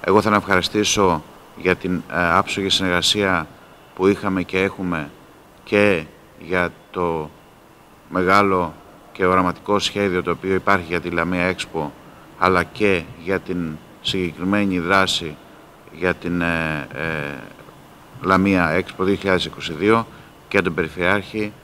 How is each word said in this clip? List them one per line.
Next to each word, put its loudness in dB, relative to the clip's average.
Εγώ 4
θα 2
να 4
ευχαριστήσω 2
για 2
την, -4
ε, -2
άψογη 0
συνεργασία 0
που 2
είχαμε 0
και -2
έχουμε -4
και 2
για -2
το -4
μεγάλο 2
και 0
οραματικό 2
σχέδιο -2
το -4
οποίο -2
υπάρχει 2
για -2
τη -6
Λαμία 0
Expo, -6
αλλά 4
και 0
για -2
την -6
συγκεκριμένη -2
δράση 0
για 0
την, -4
ε, -2
ε, -6
Λαμία 4
Expo -4
δύο 2
χιλιάδες 0
είκοσι -10
δύο 2
και 2
τον 0
Περιφερειάρχη -2